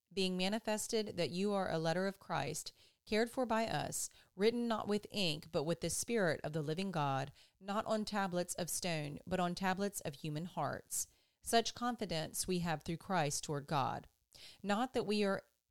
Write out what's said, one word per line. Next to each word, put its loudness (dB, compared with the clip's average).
being 2
manifested 0
that 2
you 2
are 2
a 0
letter 2
of -4
Christ, -4
cared 2
for 0
by 2
us, -2
written 2
not 0
with 0
ink, 0
but 2
with 0
the -2
Spirit 2
of -4
the -2
living -2
God, 0
not -2
on 0
tablets -2
of -2
stone, -2
but 0
on 2
tablets 0
of -4
human -4
hearts. -4
Such 2
confidence -2
we 2
have 0
through -4
Christ 0
toward -4
God. 0
Not 0
that 2
we 4
are 2